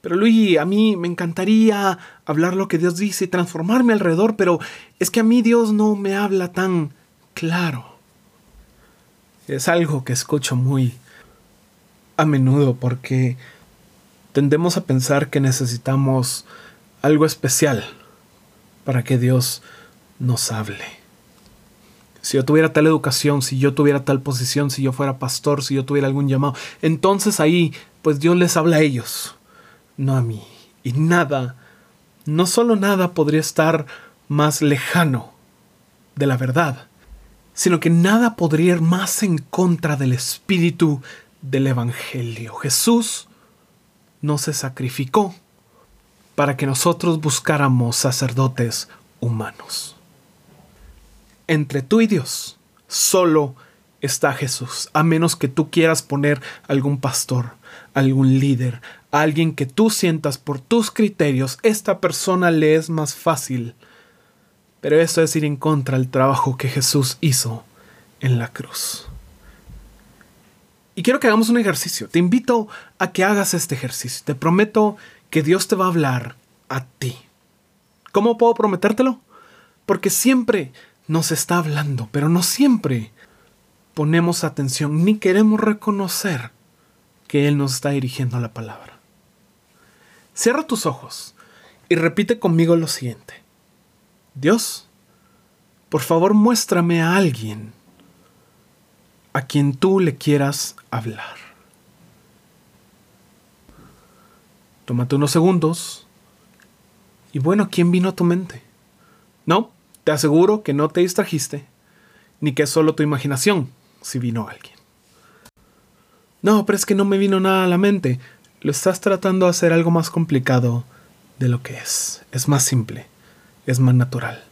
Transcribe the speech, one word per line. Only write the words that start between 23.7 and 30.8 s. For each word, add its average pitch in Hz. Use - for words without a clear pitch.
tuviera 139
tal 135
posición, 135
si 135
yo 131
fuera 131
pastor, 143
si 135
yo 135
tuviera 139
algún 139
llamado, 135
entonces 190
ahí, 160
pues 147
Dios 170
les 175
habla 165
a 151
ellos, -
no 135
a 127
mí. 110